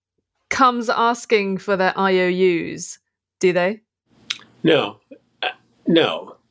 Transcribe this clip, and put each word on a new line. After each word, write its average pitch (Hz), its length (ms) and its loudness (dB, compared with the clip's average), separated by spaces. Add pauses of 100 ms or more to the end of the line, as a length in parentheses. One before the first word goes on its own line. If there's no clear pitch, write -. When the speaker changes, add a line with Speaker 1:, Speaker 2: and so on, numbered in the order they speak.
(500)
Speaker 1:
comes 240 380 0
asking 220 680 0
for 202 180 -2
their 185 220 0
I 190 220 2
O 180 80 0
Us, 175 680 -2 (420)
do 180 120 4
they? 180 280 -2 (840)
Speaker 2:
No. 123 380 0 (420)
Uh, - 60 -6 (380)
no. 101 500 0 (140)